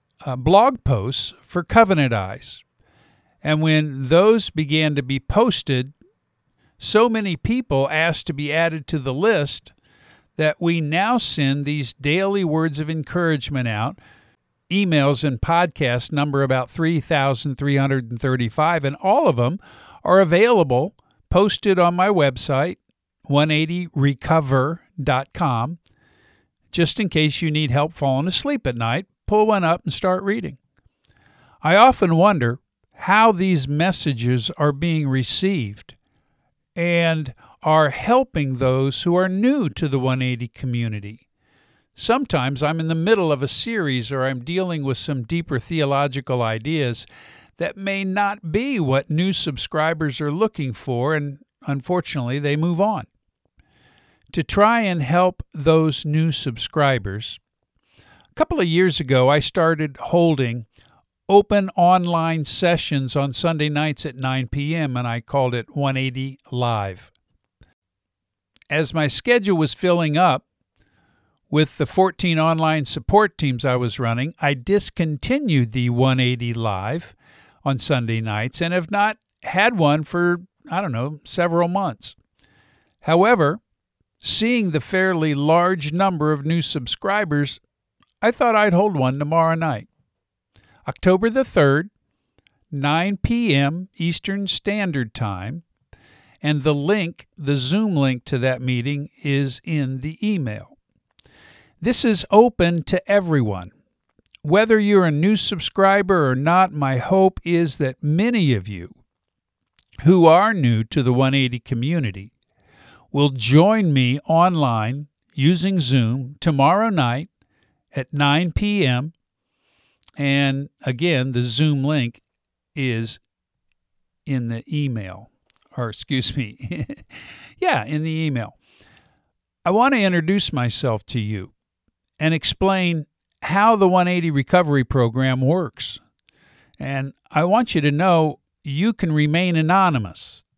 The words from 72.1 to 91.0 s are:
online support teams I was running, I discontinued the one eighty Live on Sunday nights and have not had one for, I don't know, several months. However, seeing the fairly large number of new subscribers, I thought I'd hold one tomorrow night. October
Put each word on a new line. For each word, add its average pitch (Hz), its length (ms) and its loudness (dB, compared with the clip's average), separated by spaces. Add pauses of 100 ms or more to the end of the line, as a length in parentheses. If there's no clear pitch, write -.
online 160 440 0
support 202 540 0
teams 131 260 -4
I 127 120 0
was 123 240 -4
running, 123 400 -2
I 143 140 0
discontinued 160 1160 -2
the 120 200 -2
one 127 280 2
eighty 123 340 -2
Live 113 640 -6 (500)
on 139 140 -2
Sunday 117 420 -2
nights 110 400 -6
and 170 140 -2
have 170 160 -4
not 208 280 0 (260)
had 208 340 0
one 151 240 4
for, 175 400 -2 (260)
I 175 120 -4
don't 190 100 -4
know, 131 320 -6
several 170 460 0
months. 180 480 -6 (840)
However, 180 580 2 (580)
seeing 220 540 0
the 151 80 -2
fairly 175 540 0
large 156 580 2
number 170 400 0
of 139 120 -4
new 165 160 0
subscribers, 147 1000 -4 (600)
I 233 120 2
thought 233 240 2
I'd 208 180 4
hold 196 220 2
one 131 240 0
tomorrow 160 340 2
night. 156 320 -4 (1000)
October 185 420 2